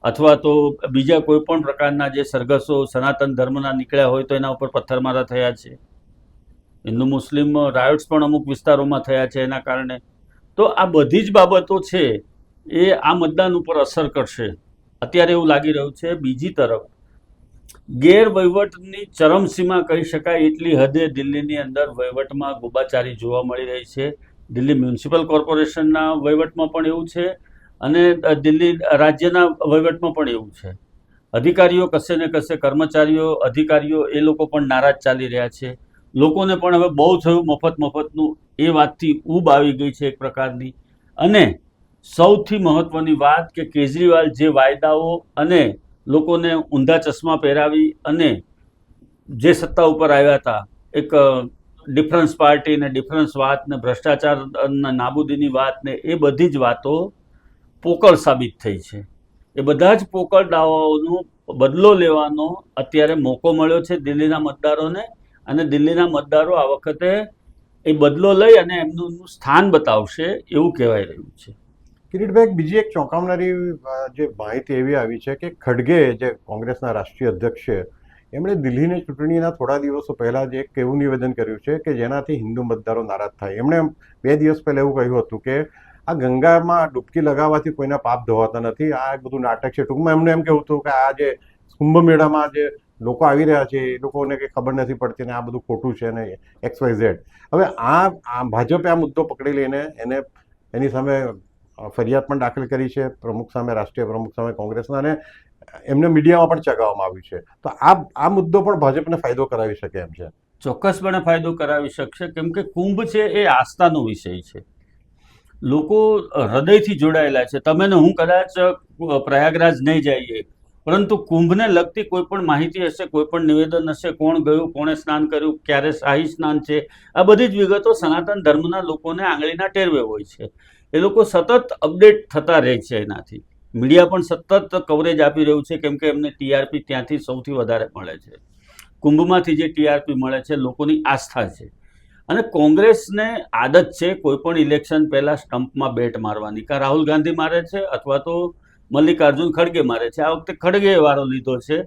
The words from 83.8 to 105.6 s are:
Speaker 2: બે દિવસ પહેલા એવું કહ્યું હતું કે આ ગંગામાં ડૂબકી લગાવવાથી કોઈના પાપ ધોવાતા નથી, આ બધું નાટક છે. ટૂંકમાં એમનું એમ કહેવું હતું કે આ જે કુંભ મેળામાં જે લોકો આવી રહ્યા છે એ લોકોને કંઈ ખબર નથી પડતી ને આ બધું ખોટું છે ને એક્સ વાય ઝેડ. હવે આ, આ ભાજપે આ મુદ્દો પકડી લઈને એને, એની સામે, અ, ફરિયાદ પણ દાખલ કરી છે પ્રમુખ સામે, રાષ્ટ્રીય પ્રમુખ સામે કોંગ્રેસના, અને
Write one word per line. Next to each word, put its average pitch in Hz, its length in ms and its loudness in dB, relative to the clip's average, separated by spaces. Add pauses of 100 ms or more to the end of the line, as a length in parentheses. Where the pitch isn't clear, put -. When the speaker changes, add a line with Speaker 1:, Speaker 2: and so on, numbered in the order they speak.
Speaker 2:
બે 139 120 2
દિવસ 156 300 0
પહેલા 139 140 0
એવું 139 160 0
કહ્યું 123 220 0
હતું 113 220 -6
કે 139 240 -4 (440)
આ 170 40 -4
ગંગામાં 165 800 2
ડૂબકી 127 280 -6
લગાવવાથી 151 500 0
કોઈના 143 260 -4
પાપ 120 300 -4
ધોવાતા 113 340 0
નથી, 131 320 -4
આ 135 240 -6
બધું 131 240 -10
નાટક 123 300 -4
છે. 139 140 -6
ટૂંકમાં 156 280 -2
એમનું 160 160 2
એમ 165 140 0
કહેવું 151 180 2
હતું 147 200 -4
કે 147 100 -6
આ 135 220 0
જે 135 220 -4 (440)
કુંભ 156 200 4
મેળામાં 151 500 4
જે 143 220 -4 (300)
લોકો 123 240 -2
આવી 147 200 4
રહ્યા 147 200 2
છે 135 140 -6
એ 127 200 -6
લોકોને 139 380 -6
કંઈ 131 120 -10
ખબર 131 240 -6
નથી 131 220 -4
પડતી 120 300 -8
ને 123 80 -12
આ 120 80 -8
બધું 120 200 -12
ખોટું 131 340 -6
છે 117 160 -8
ને 110 260 -10 (260)
એક્સ 120 200 -8
વાય 120 120 0
ઝેડ. 113 240 0 (360)
હવે 185 100 4
આ, 160 440 0
આ 123 340 -8
ભાજપે 127 460 -2
આ 170 60 2
મુદ્દો 156 300 -2
પકડી 139 280 -6
લઈને 139 240 -4
એને, 135 460 -8 (520)
એની 131 140 -2
સામે, 135 380 -4 (520)
અ, 107 100 -16
ફરિયાદ 123 380 -2
પણ 139 120 -4
દાખલ 123 280 -4
કરી 131 220 -4
છે 131 200 -6
પ્રમુખ 117 440 -12
સામે, 120 220 -6
રાષ્ટ્રીય 107 320 -6
પ્રમુખ 110 300 -8
સામે 117 160 -6
કોંગ્રેસના, 113 460 -8
અને 151 180 -2 (680)